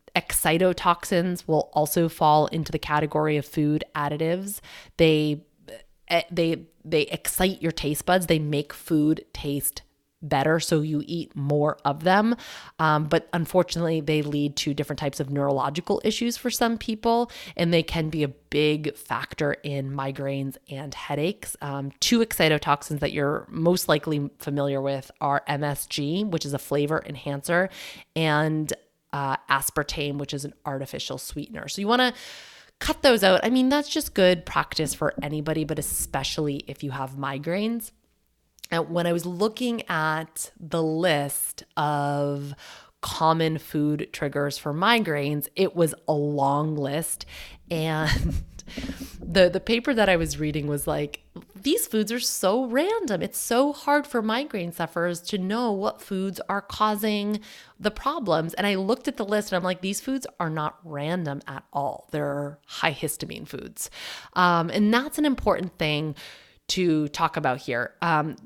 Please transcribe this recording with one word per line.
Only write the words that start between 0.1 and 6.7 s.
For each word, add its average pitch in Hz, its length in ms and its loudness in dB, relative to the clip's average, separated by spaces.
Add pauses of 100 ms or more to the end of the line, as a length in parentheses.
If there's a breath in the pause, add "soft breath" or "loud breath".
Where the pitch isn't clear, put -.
excitotoxins 175 1300 2
will 151 260 2
also 160 360 2
fall 151 380 6
into 160 240 -4
the 156 80 -2
category 151 580 0
of 143 80 -2
food 151 380 2 (120)
additives. 160 640 -2 (360 loud breath)
They, 156 480 4 (640)
eh, 170 240 2
they, 165 340 0 (180)